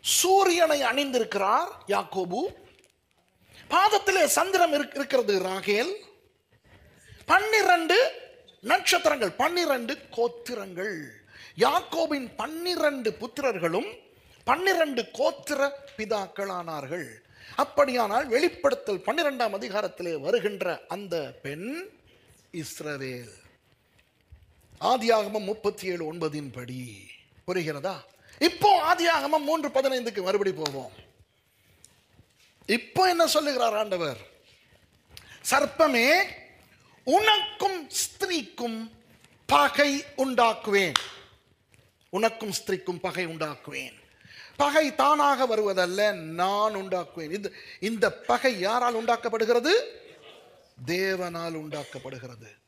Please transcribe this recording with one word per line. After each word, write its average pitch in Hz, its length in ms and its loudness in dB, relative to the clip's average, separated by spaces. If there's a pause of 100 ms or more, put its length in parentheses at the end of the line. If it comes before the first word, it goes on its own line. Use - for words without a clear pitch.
சூரியனை 349 800 4
அணிந்திருக்கிறார் 247 840 0 (180)
யாக்கோபு. 196 560 -2 (1300)
பாதத்திலே 392 540 4
சந்திரன் 349 480 2
இருக்-, 285 220 -2
இருக்கிறது 247 460 0
ராகேல். 202 540 -2 (1300)
பன்னிரண்டு 381 880 4 (480)
நட்சத்திரங்கள், 302 680 2
பன்னிரண்டு 285 640 -2 (160)
கோத்திரங்கள். 196 1000 -6 (480)
யாக்கோபின் 294 800 0
பன்னிரண்டு 311 760 -2
புத்திரர்களும் 226 880 -4 (460)
பன்னிரண்டு 311 580 2
கோத்திர 285 720 -2 (240)
பிதாக்களானார்கள். 180 1120 -6 (480)
அப்படியானால் 254 680 2
வெளிப்படுத்தல் 262 720 0
பன்னிரெண்டாம் 254 560 -2
அதிகாரத்திலே 190 680 -4
வருகின்ற 190 680 -2
அந்த 165 540 -6
பெண் 226 460 -10 (640)
இஸ்ரவேல். 135 800 -10 (1500)
ஆதியாகமம் 214 640 2
முப்பத்தி 202 420 -4
ஏழு 170 280 -6
ஒன்பதின் 151 380 -6
படி. 123 580 -12 (360)
புரிகிறதா? 160 580 -6 (340)
இப்போ 359 560 4
ஆதியாகமம் 320 480 2
மூன்று 294 260 0
பதினைந்துக்கு 247 540 -2
மறுபடி 196 300 0
போவோம். 143 400 -6 (1700)
இப்போ 339 420 2
என்ன 339 180 4
சொல்லுகிறார் 254 500 2
ஆண்டவர்? 175 420 -2 (1300)
"சர்ப்பமே, 285 760 4 (800)
உனக்கும் 392 840 2
ஸ்திரீக்கும் 233 1000 -6 (560)
பகை 285 580 4 (120)
உண்டாக்குவேன்." 220 800 2 (1160)
உனக்கும் 220 420 -2
ஸ்திரீக்கும் 185 480 -6
பகை 180 260 -4
உண்டாக்குவேன். 147 800 -10 (520)
பகை 285 380 4
தானாக 285 520 4
வருவதல்ல, 202 640 2
நான் 190 640 -2
உண்டாக்குவேன். 180 580 -6
இந்த, 196 180 -6 (300)
இந்த 214 320 0
பகை 240 460 0
யாரால் 233 460 0
உண்டாக்கப்படுகிறது? 233 800 2 (1040)
தேவனால் 175 680 -4
உண்டாக்கப்படுகிறது. 135 920 -12 (200)